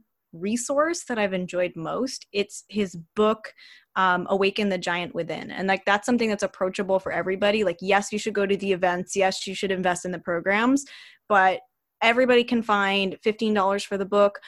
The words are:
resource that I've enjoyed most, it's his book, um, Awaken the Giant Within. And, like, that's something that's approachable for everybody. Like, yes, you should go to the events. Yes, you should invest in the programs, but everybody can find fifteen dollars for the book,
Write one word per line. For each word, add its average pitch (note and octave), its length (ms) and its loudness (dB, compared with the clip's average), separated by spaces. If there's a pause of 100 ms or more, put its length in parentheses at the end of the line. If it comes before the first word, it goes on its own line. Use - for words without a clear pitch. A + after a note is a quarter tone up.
(320)
resource B3+ 720 -2
that A#3 140 -4
I've G3 140 0
enjoyed F3+ 420 -2
most, E3+ 560 -6
it's - 380 -6
his G3+ 280 -4 (180)
book, G#3+ 360 0 (460)
um, F3+ 320 2
Awaken G3 400 0
the F#3 80 -2
Giant F3 360 -4
Within. D#3+ 380 -8
And, F#3 160 -6
like, G3 160 0
that's G3+ 220 2
something A#3 240 2
that's G3+ 140 -2
approachable F#3+ 560 -2
for - 120 -6
everybody. F#3+ 540 0
Like, F3 160 -2
yes, G3 320 0
you G#3 40 -4
should G#3 160 -6
go G3+ 120 0
to G3 100 0
the G3 160 -2
events. F3+ 420 0
Yes, F#3+ 320 0
you F#3+ 80 -8
should F#3+ 180 -4
invest F3+ 340 -2
in F3+ 60 -4
the F3 80 -8
programs, G3+ 680 0 (420)
but F#3 320 4 (420)
everybody A#3+ 420 6
can A#3+ 180 0
find G3 600 0
fifteen G#3+ 300 0
dollars G3+ 300 2
for G3+ 140 -6
the F#3+ 80 -2
book, G3+ 320 4 (100)